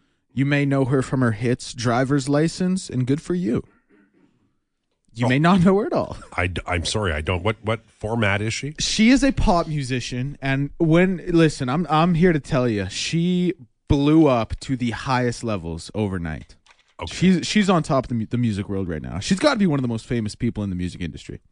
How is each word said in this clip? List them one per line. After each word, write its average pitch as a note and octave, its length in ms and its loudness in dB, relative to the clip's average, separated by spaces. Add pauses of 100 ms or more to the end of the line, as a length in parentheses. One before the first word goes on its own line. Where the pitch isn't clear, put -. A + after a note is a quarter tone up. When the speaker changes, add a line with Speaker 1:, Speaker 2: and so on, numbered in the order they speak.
(380)
Speaker 1:
You C3+ 80 2
may C#3+ 200 2
know C#3 180 2
her C3 180 0
from B2+ 200 -2
her A#2+ 100 2
hits, A#2 420 -4
Driver's C3 540 0
License, E3 640 -2
and B2 180 -2
Good C#3+ 140 0
For - 120 -6
You. F#3 300 -2 (1500)
You A#2+ 140 0
Speaker 2:
Oh. - 20 4
Speaker 1:
may B2+ 100 4
not F3 220 6
know F#3+ 160 6
her A3 80 0
at F4 80 -4
all. - 240 -4 (160)
Speaker 2:
I F2+ 140 -2
d-, F2 200 -4
I'm F2 160 -2
sorry, G2 300 -2
I D#2 80 -4
don't. E2+ 200 -2
What, G#2+ 200 -2
what A2 240 -4
format G#2 560 -2
is A2 120 -4
she? D3 240 -10
Speaker 1:
She - 340 2
is C4+ 120 4
a C#4 80 4
pop E3+ 340 2
musician, C3 760 -4
and C3+ 360 -2
when, E3+ 500 2
listen, D#3 420 2
I'm, D3+ 200 -2
I'm D#3+ 260 4
here F3 180 4
to D3+ 80 0
tell B2+ 260 0
you, G2 220 -2
she F3 640 0 (340)
blew D3+ 400 6
up A#2+ 340 0
to C3+ 140 -4
the A#2+ 160 -2
highest B2 520 -2
levels E2 500 -6
overnight. F#2 640 -6 (460)
Speaker 2:
Okay. E2 120 -10
Speaker 1:
She's, E3+ 340 2
she's G3+ 220 2
on E3+ 140 4
top C3+ 220 0
of - 40 -16
the B2 60 -2
mu-, A2 100 -2
the A#2+ 120 -4
music G#2 320 -2
world F#2+ 180 -4
right D#2+ 140 -6
now. B1+ 180 -8
She's F#3+ 200 0
gotta C#4 200 2
be G3 80 2
one C#3+ 120 0
of - 20 -4
the B2+ 80 -2
most A2+ 160 -6
famous A2 280 -4
people A2 300 -4
in G2+ 60 -4
the F#2 60 -6
music F2+ 260 -6
industry. - 400 -12 (100)